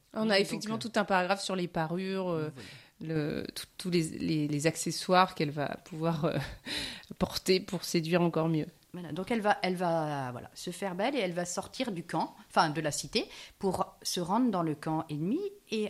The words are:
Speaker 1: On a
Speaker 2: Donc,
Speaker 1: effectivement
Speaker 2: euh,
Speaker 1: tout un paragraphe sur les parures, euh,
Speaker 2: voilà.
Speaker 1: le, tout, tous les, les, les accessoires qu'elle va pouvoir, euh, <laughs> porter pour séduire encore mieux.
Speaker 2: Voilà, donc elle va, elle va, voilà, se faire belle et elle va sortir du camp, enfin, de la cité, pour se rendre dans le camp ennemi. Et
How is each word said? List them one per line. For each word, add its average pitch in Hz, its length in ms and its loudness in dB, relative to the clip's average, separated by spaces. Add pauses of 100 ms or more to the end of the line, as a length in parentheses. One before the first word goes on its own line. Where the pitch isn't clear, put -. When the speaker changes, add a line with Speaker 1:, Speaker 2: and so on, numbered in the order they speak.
(160)
Speaker 1:
On 220 140 0
a 208 60 6
Speaker 2:
Donc, 196 60 6
Speaker 1:
effectivement 214 360 -2
Speaker 2:
euh, - 20 -2
Speaker 1:
tout 220 160 -8
un 214 80 4
paragraphe 190 400 2
sur 190 120 -2
les 180 120 0
parures, 180 640 -2
euh, 156 200 0 (500)
Speaker 2:
voilà. 160 160 -4
Speaker 1:
le, 151 380 0
tout, - 120 -10 (120)
tous - 140 -4
les, 170 120 4
les, 156 440 0
les 147 200 0
accessoires 180 680 2
qu'elle 147 160 0
va 143 340 -4
pouvoir, 160 400 0
euh, 147 120 2 (400)
<laughs> - 420 -10
porter 190 400 2
pour 180 240 -6
séduire 170 380 2
encore 165 280 2
mieux. 160 180 2 (260)
Speaker 2:
Voilà, 175 180 -10
donc 185 200 -4
elle 233 100 0
va, 202 220 4
elle 185 120 2
va, 156 560 0
voilà, - 220 -10
se - 160 -10
faire 180 240 -4
belle 220 220 0
et 269 40 0
elle 180 140 0
va 175 120 -2
sortir 233 460 -4
du 170 120 -6
camp, - 320 -2 (140)
enfin, 180 200 6
de 151 120 -2
la 151 100 2
cité, - 360 -2 (300)
pour 190 460 0
se - 160 -2
rendre 214 320 4
dans 185 100 2
le 156 140 2
camp 156 340 -2
ennemi. 165 300 -2 (320)
Et 214 180 0